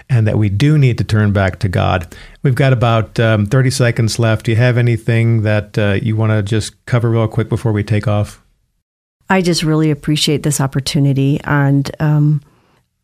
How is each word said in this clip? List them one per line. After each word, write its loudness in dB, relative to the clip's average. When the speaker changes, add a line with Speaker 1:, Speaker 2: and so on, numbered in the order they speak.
Speaker 1:
and 2
that 0
we 0
do 2
need 2
to -2
turn 2
back 0
to -2
God. -2
We've 0
got 2
about, 0
um, 2
thirty 2
seconds 0
left. 0
Do 0
you 0
have 2
anything 0
that, -2
uh, 0
you -2
wanna 0
just -4
cover 0
real 0
quick -4
before -2
we 0
take -2
off? -4
Speaker 2:
I 2
just 0
really 2
appreciate -2
this -2
opportunity, 0
and, 0
um, 2